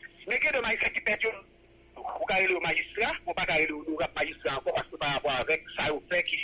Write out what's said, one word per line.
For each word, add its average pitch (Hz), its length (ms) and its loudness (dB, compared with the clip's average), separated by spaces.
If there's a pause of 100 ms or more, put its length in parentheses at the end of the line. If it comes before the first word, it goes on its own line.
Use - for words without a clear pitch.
(260)
Mais 233 120 0
que 277 180 2
de 247 60 2
magistrat 220 300 0
qui 240 100 -2
perd, 214 180 2 (800)
on - 320 -4
va - 60 2
aller 190 120 4
au 180 140 2
magistrat, 202 500 0 (140)
on - 80 -4
va 185 120 0
pas 175 100 2
aller 156 120 4
au 156 320 -4 (160)
magistrat - 400 -2
encore 175 180 -2
parce - 140 0
que - 80 -14
par 143 200 0
rapport 139 180 2
avec 156 320 0 (120)
ça, 151 160 2
on 139 160 -2
fait 175 140 2
qui - 200 0